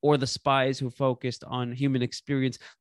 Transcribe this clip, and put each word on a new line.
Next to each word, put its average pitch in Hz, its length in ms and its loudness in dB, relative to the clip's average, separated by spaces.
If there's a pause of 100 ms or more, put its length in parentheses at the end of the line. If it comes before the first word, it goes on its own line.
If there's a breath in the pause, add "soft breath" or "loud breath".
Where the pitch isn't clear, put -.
or 147 140 6
the 131 100 0
spies 135 540 2
who 127 100 -4
focused 127 540 -2
on 120 280 -4
human 131 300 0
experience. 131 560 -4 (220 loud breath)